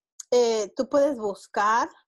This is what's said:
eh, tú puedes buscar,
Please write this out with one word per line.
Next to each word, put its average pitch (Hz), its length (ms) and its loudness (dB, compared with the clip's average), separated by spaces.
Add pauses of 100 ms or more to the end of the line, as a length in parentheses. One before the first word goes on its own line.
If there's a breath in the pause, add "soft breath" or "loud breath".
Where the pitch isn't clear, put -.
(300)
eh, 226 440 0
tú 262 140 -4
puedes 285 300 2
buscar, 214 720 -2 (180)